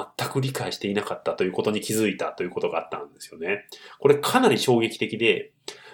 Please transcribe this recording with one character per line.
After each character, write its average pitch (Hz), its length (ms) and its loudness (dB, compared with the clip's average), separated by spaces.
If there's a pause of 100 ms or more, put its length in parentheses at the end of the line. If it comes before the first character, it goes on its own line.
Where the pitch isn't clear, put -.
(180)
全 - 120 -2
く 139 100 0
理 131 140 -2
解 95 180 -4
し - 60 -8
て 104 100 -6
い 98 60 -2
な 101 100 0
か - 120 -6
っ - 80 -14
た - 100 0
と 101 100 0
い 92 60 2
う - 20 -6
こ - 120 -2
と 107 80 2
に 107 100 0
気 - 120 -4
づ 110 140 2
い 95 80 0
た 82 120 -4
と - 140 -8
い 92 40 -2
う 90 40 -4
こ - 120 -6
と 85 80 0
が 82 100 -2
あ 80 40 -8
っ - 60 -14
た - 140 -8
ん - 100 -18
で - 60 -20
す - 140 -18
よ 76 40 -18
ね。 82 280 -4 (340)
こ - 80 4
れ 143 80 8
か 143 240 2
な 254 80 6
り 120 100 4
衝 120 220 4
撃 110 180 -2
的 110 200 -4
で、 113 340 2 (420)